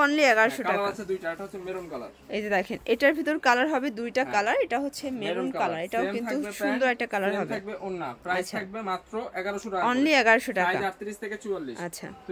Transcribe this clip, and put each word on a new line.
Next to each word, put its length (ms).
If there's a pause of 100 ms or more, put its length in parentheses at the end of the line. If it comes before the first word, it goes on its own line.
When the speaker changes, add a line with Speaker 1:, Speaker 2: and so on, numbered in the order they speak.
Speaker 1:
only 180 (100)
এগারোশো 300
Speaker 2:
হ্যাঁ, 60
কালার 180
Speaker 1:
টাকা। 80
Speaker 2:
আছে 160
দুইটা, 220
একটা 120
হচ্ছে 220
মেরুন 260
কালার। 180 (240)
Speaker 1:
এই 100
যে 120
দেখেন, 220 (140)
এটার 260
ভিতর 180 (100)
কালার 280
হবে 140 (120)
দুইটা 220
Speaker 2:
হ্যাঁ। 120
Speaker 1:
কালার, 220 (100)
এটা 180
হচ্ছে 260
Speaker 2:
মেরুন 120
Speaker 1:
মেরুন 300
Speaker 2:
কালার। 80
Speaker 1:
কালার, 260
এটাও 180
Speaker 2:
সেম 100
Speaker 1:
কিন্তু 220
Speaker 2:
থাকবে 240
Speaker 1:
সুন্দর 260
Speaker 2:
প্যান্ট, 80
Speaker 1:
একটা 180
কালার 200
Speaker 2:
সেম 80
Speaker 1:
হবে। 140
Speaker 2:
থাকবে 200 (120)
ওড়না। 220 (160)
প্রাইস 200
Speaker 1:
আচ্ছা। 140
Speaker 2:
থাকবে 200 (120)
মাত্র 220 (280)
এগারোশো 320
টাকা 180
Speaker 1:
Only 220
Speaker 2:
করে। 100
Speaker 1:
এগারোশো 360
টাকা। 140
Speaker 2:
সাইজ 180
আটত্রিশ 320
থেকে 220
চুয়াল্লিশ। 320 (100)
Speaker 1:
আচ্ছা। 200 (180)
Speaker 2:
তো 80